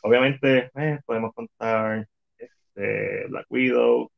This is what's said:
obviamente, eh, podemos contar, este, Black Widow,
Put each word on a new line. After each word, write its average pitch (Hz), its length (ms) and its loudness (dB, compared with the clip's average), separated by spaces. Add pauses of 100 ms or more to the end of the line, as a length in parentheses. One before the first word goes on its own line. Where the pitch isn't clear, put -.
obviamente, 131 720 2
eh, 147 300 -2
podemos 113 300 -4
contar, 110 720 -4 (300)
este, 101 880 -6
Black - 220 -10
Widow, 120 680 2